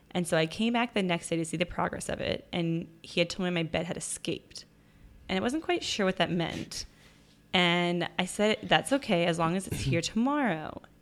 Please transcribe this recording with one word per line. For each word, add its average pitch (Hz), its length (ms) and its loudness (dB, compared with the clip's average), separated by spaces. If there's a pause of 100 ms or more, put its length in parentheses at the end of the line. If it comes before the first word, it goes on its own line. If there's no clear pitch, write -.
(100)
and 180 160 -2
so 165 100 0
I 160 100 4
came 220 260 0
back 240 220 0
the 202 80 2
next 170 260 0
day 165 80 0
to 165 80 0
see 165 120 -6
the 175 100 0
progress - 420 -4
of - 120 -4
it, - 320 -4
and 165 360 0 (140)
he - 180 -2
had 170 100 2
told 190 160 -4
me 180 40 0
my 170 120 0
bed 165 240 -2
had 175 100 -6
escaped. - 680 -8 (640)
And 190 100 -2
I 196 40 -2
wasn't 262 200 -2
quite 349 220 0
sure - 220 0
what 190 100 2
that 165 140 2
meant. - 560 -4 (640)
And 175 560 4 (100)
I 185 60 0
said, 208 380 2
"That's 165 300 2
okay, 185 340 2
as 170 120 2
long 165 180 2
as 190 120 -4
it's - 140 -4
here 165 180 2
tomorrow." 220 800 0 (200)